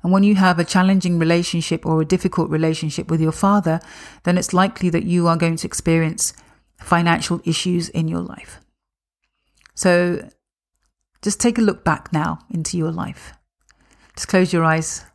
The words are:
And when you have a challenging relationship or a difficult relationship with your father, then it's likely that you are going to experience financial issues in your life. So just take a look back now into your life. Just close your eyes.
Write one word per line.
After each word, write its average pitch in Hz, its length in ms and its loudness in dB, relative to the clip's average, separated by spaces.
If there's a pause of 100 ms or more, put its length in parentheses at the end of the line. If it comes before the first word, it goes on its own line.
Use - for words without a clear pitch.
And 180 120 0
when 196 100 4
you 208 120 4
have 185 240 4
a 170 40 2
challenging 180 560 2
relationship 170 640 0
or 160 140 2
a 160 60 0
difficult 180 440 0
relationship 160 600 -2
with 160 100 0
your 156 140 0
father, 190 480 2 (420)
then 180 140 2
it's 175 160 -4
likely 185 380 0
that 170 120 0
you 170 240 2
are 165 80 4
going 165 220 0
to - 100 -8
experience - 680 -2 (460)
financial 170 640 0
issues 170 460 -2
in 160 180 -4
your 170 140 -4
life. - 400 -16 (1120)
So 175 560 0 (920)
just - 200 -4
take 233 160 2
a 226 40 0
look 202 220 0
back - 300 -2
now 156 260 -2 (100)
into 165 280 -6
your 160 140 -2
life. - 420 -10 (840)
Just - 140 -12
close 185 240 2
your 165 100 2
eyes. 160 400 -2 (120)